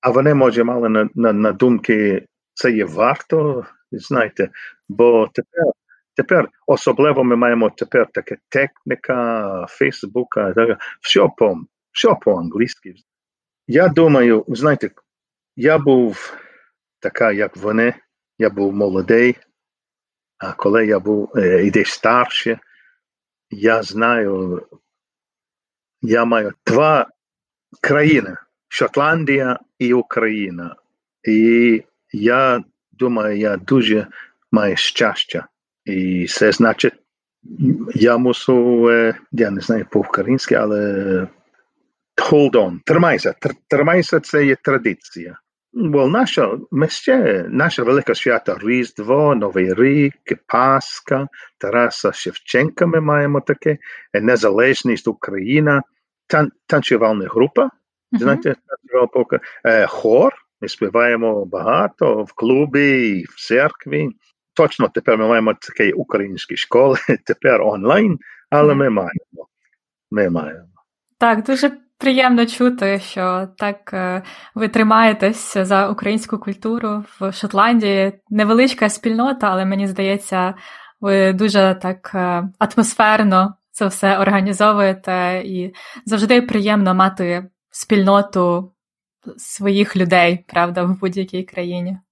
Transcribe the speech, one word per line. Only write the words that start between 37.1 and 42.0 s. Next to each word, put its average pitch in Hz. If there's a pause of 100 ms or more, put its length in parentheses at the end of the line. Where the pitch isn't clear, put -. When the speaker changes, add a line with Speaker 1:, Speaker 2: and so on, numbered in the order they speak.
Speaker 1:
я 120
мусу, 120
е, 117 (180)
я 113
не 98
знаю 107
по-українськи, 110
але 101 (880)